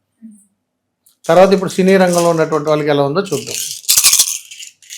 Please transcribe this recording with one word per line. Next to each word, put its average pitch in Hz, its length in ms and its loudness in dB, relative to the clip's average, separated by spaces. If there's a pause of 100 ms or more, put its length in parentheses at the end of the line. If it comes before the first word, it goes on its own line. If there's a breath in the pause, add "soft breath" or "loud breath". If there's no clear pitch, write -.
(1300)
తర్వాత 185 260 6
ఇప్పుడు 190 160 -2
సినీ 190 280 2
రంగంలో 175 320 2
ఉన్నటువంటి 156 400 -2
వాళ్ళకి 151 200 0
ఎలా 143 200 2
ఉందో 165 120 -2
చూద్దాం. 151 360 -8 (1400)